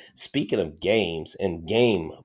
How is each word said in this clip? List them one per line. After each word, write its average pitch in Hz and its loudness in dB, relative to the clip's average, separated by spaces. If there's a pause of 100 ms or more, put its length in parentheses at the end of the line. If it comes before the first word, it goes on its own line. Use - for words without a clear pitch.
(140)
speaking - -4
of 80 -4
games 90 0
and 85 -4
Game 101 4 (140)